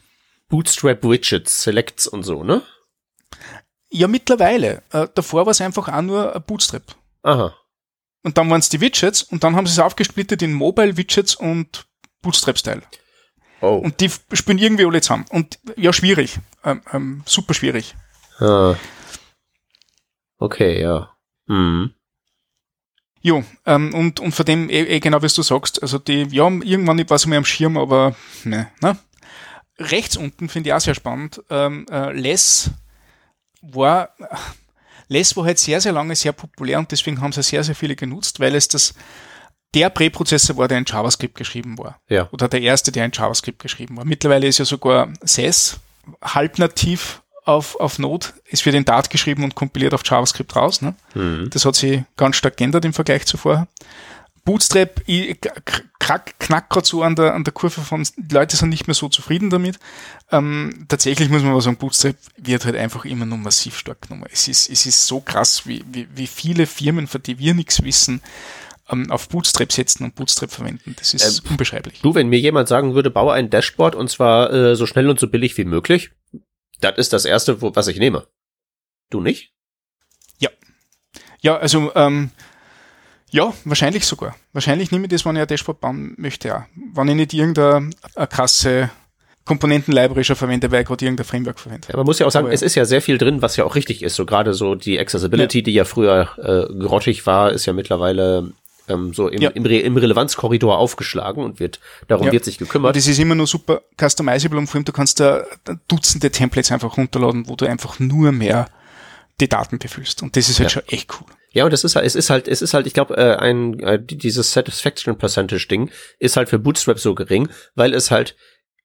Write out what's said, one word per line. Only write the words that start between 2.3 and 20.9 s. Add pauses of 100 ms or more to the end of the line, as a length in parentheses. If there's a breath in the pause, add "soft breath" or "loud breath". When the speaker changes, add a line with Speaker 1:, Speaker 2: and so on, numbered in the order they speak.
Speaker 1:
ne? (1300 loud breath)
Speaker 2:
Ja,
mittlerweile. (100)
Äh,
davor
war's
einfach
auch
nur
ein
Bootstrap. (260)
Speaker 1:
Aha. (680)
Speaker 2:
Und
dann
waren's
die
Widgets
und
dann
haben
sie
es
aufgesplittet
in
Mobile-Widgets
und (360)
Bootstrap-Style. (800 soft breath)
Speaker 1:
Oh.
Speaker 2:
Und
die
f-, (120)
spielen
irgendwie
alle
zusammen.
Und (180)
ja,
schwierig. (260)
Ähm, (100)
ähm,
super
schwierig. (440)
Speaker 1:
Ah. (1600 loud breath)
Okay,
ja. (360)